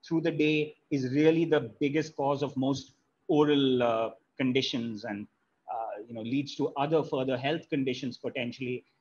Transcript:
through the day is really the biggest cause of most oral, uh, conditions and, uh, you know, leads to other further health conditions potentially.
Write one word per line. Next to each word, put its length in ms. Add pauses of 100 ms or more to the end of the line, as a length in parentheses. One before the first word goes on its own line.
through 160
the 100
day 440 (160)
is 220
really 320
the 160 (180)
biggest 360
cause 280
of 120
most 380 (340)
oral, 540
uh, 300 (260)
conditions 680
and, 240 (460)
uh, 340
you 60
know, 80
leads 360
to 200
other 260
further 340
health 320
conditions 480
potentially. 680 (180)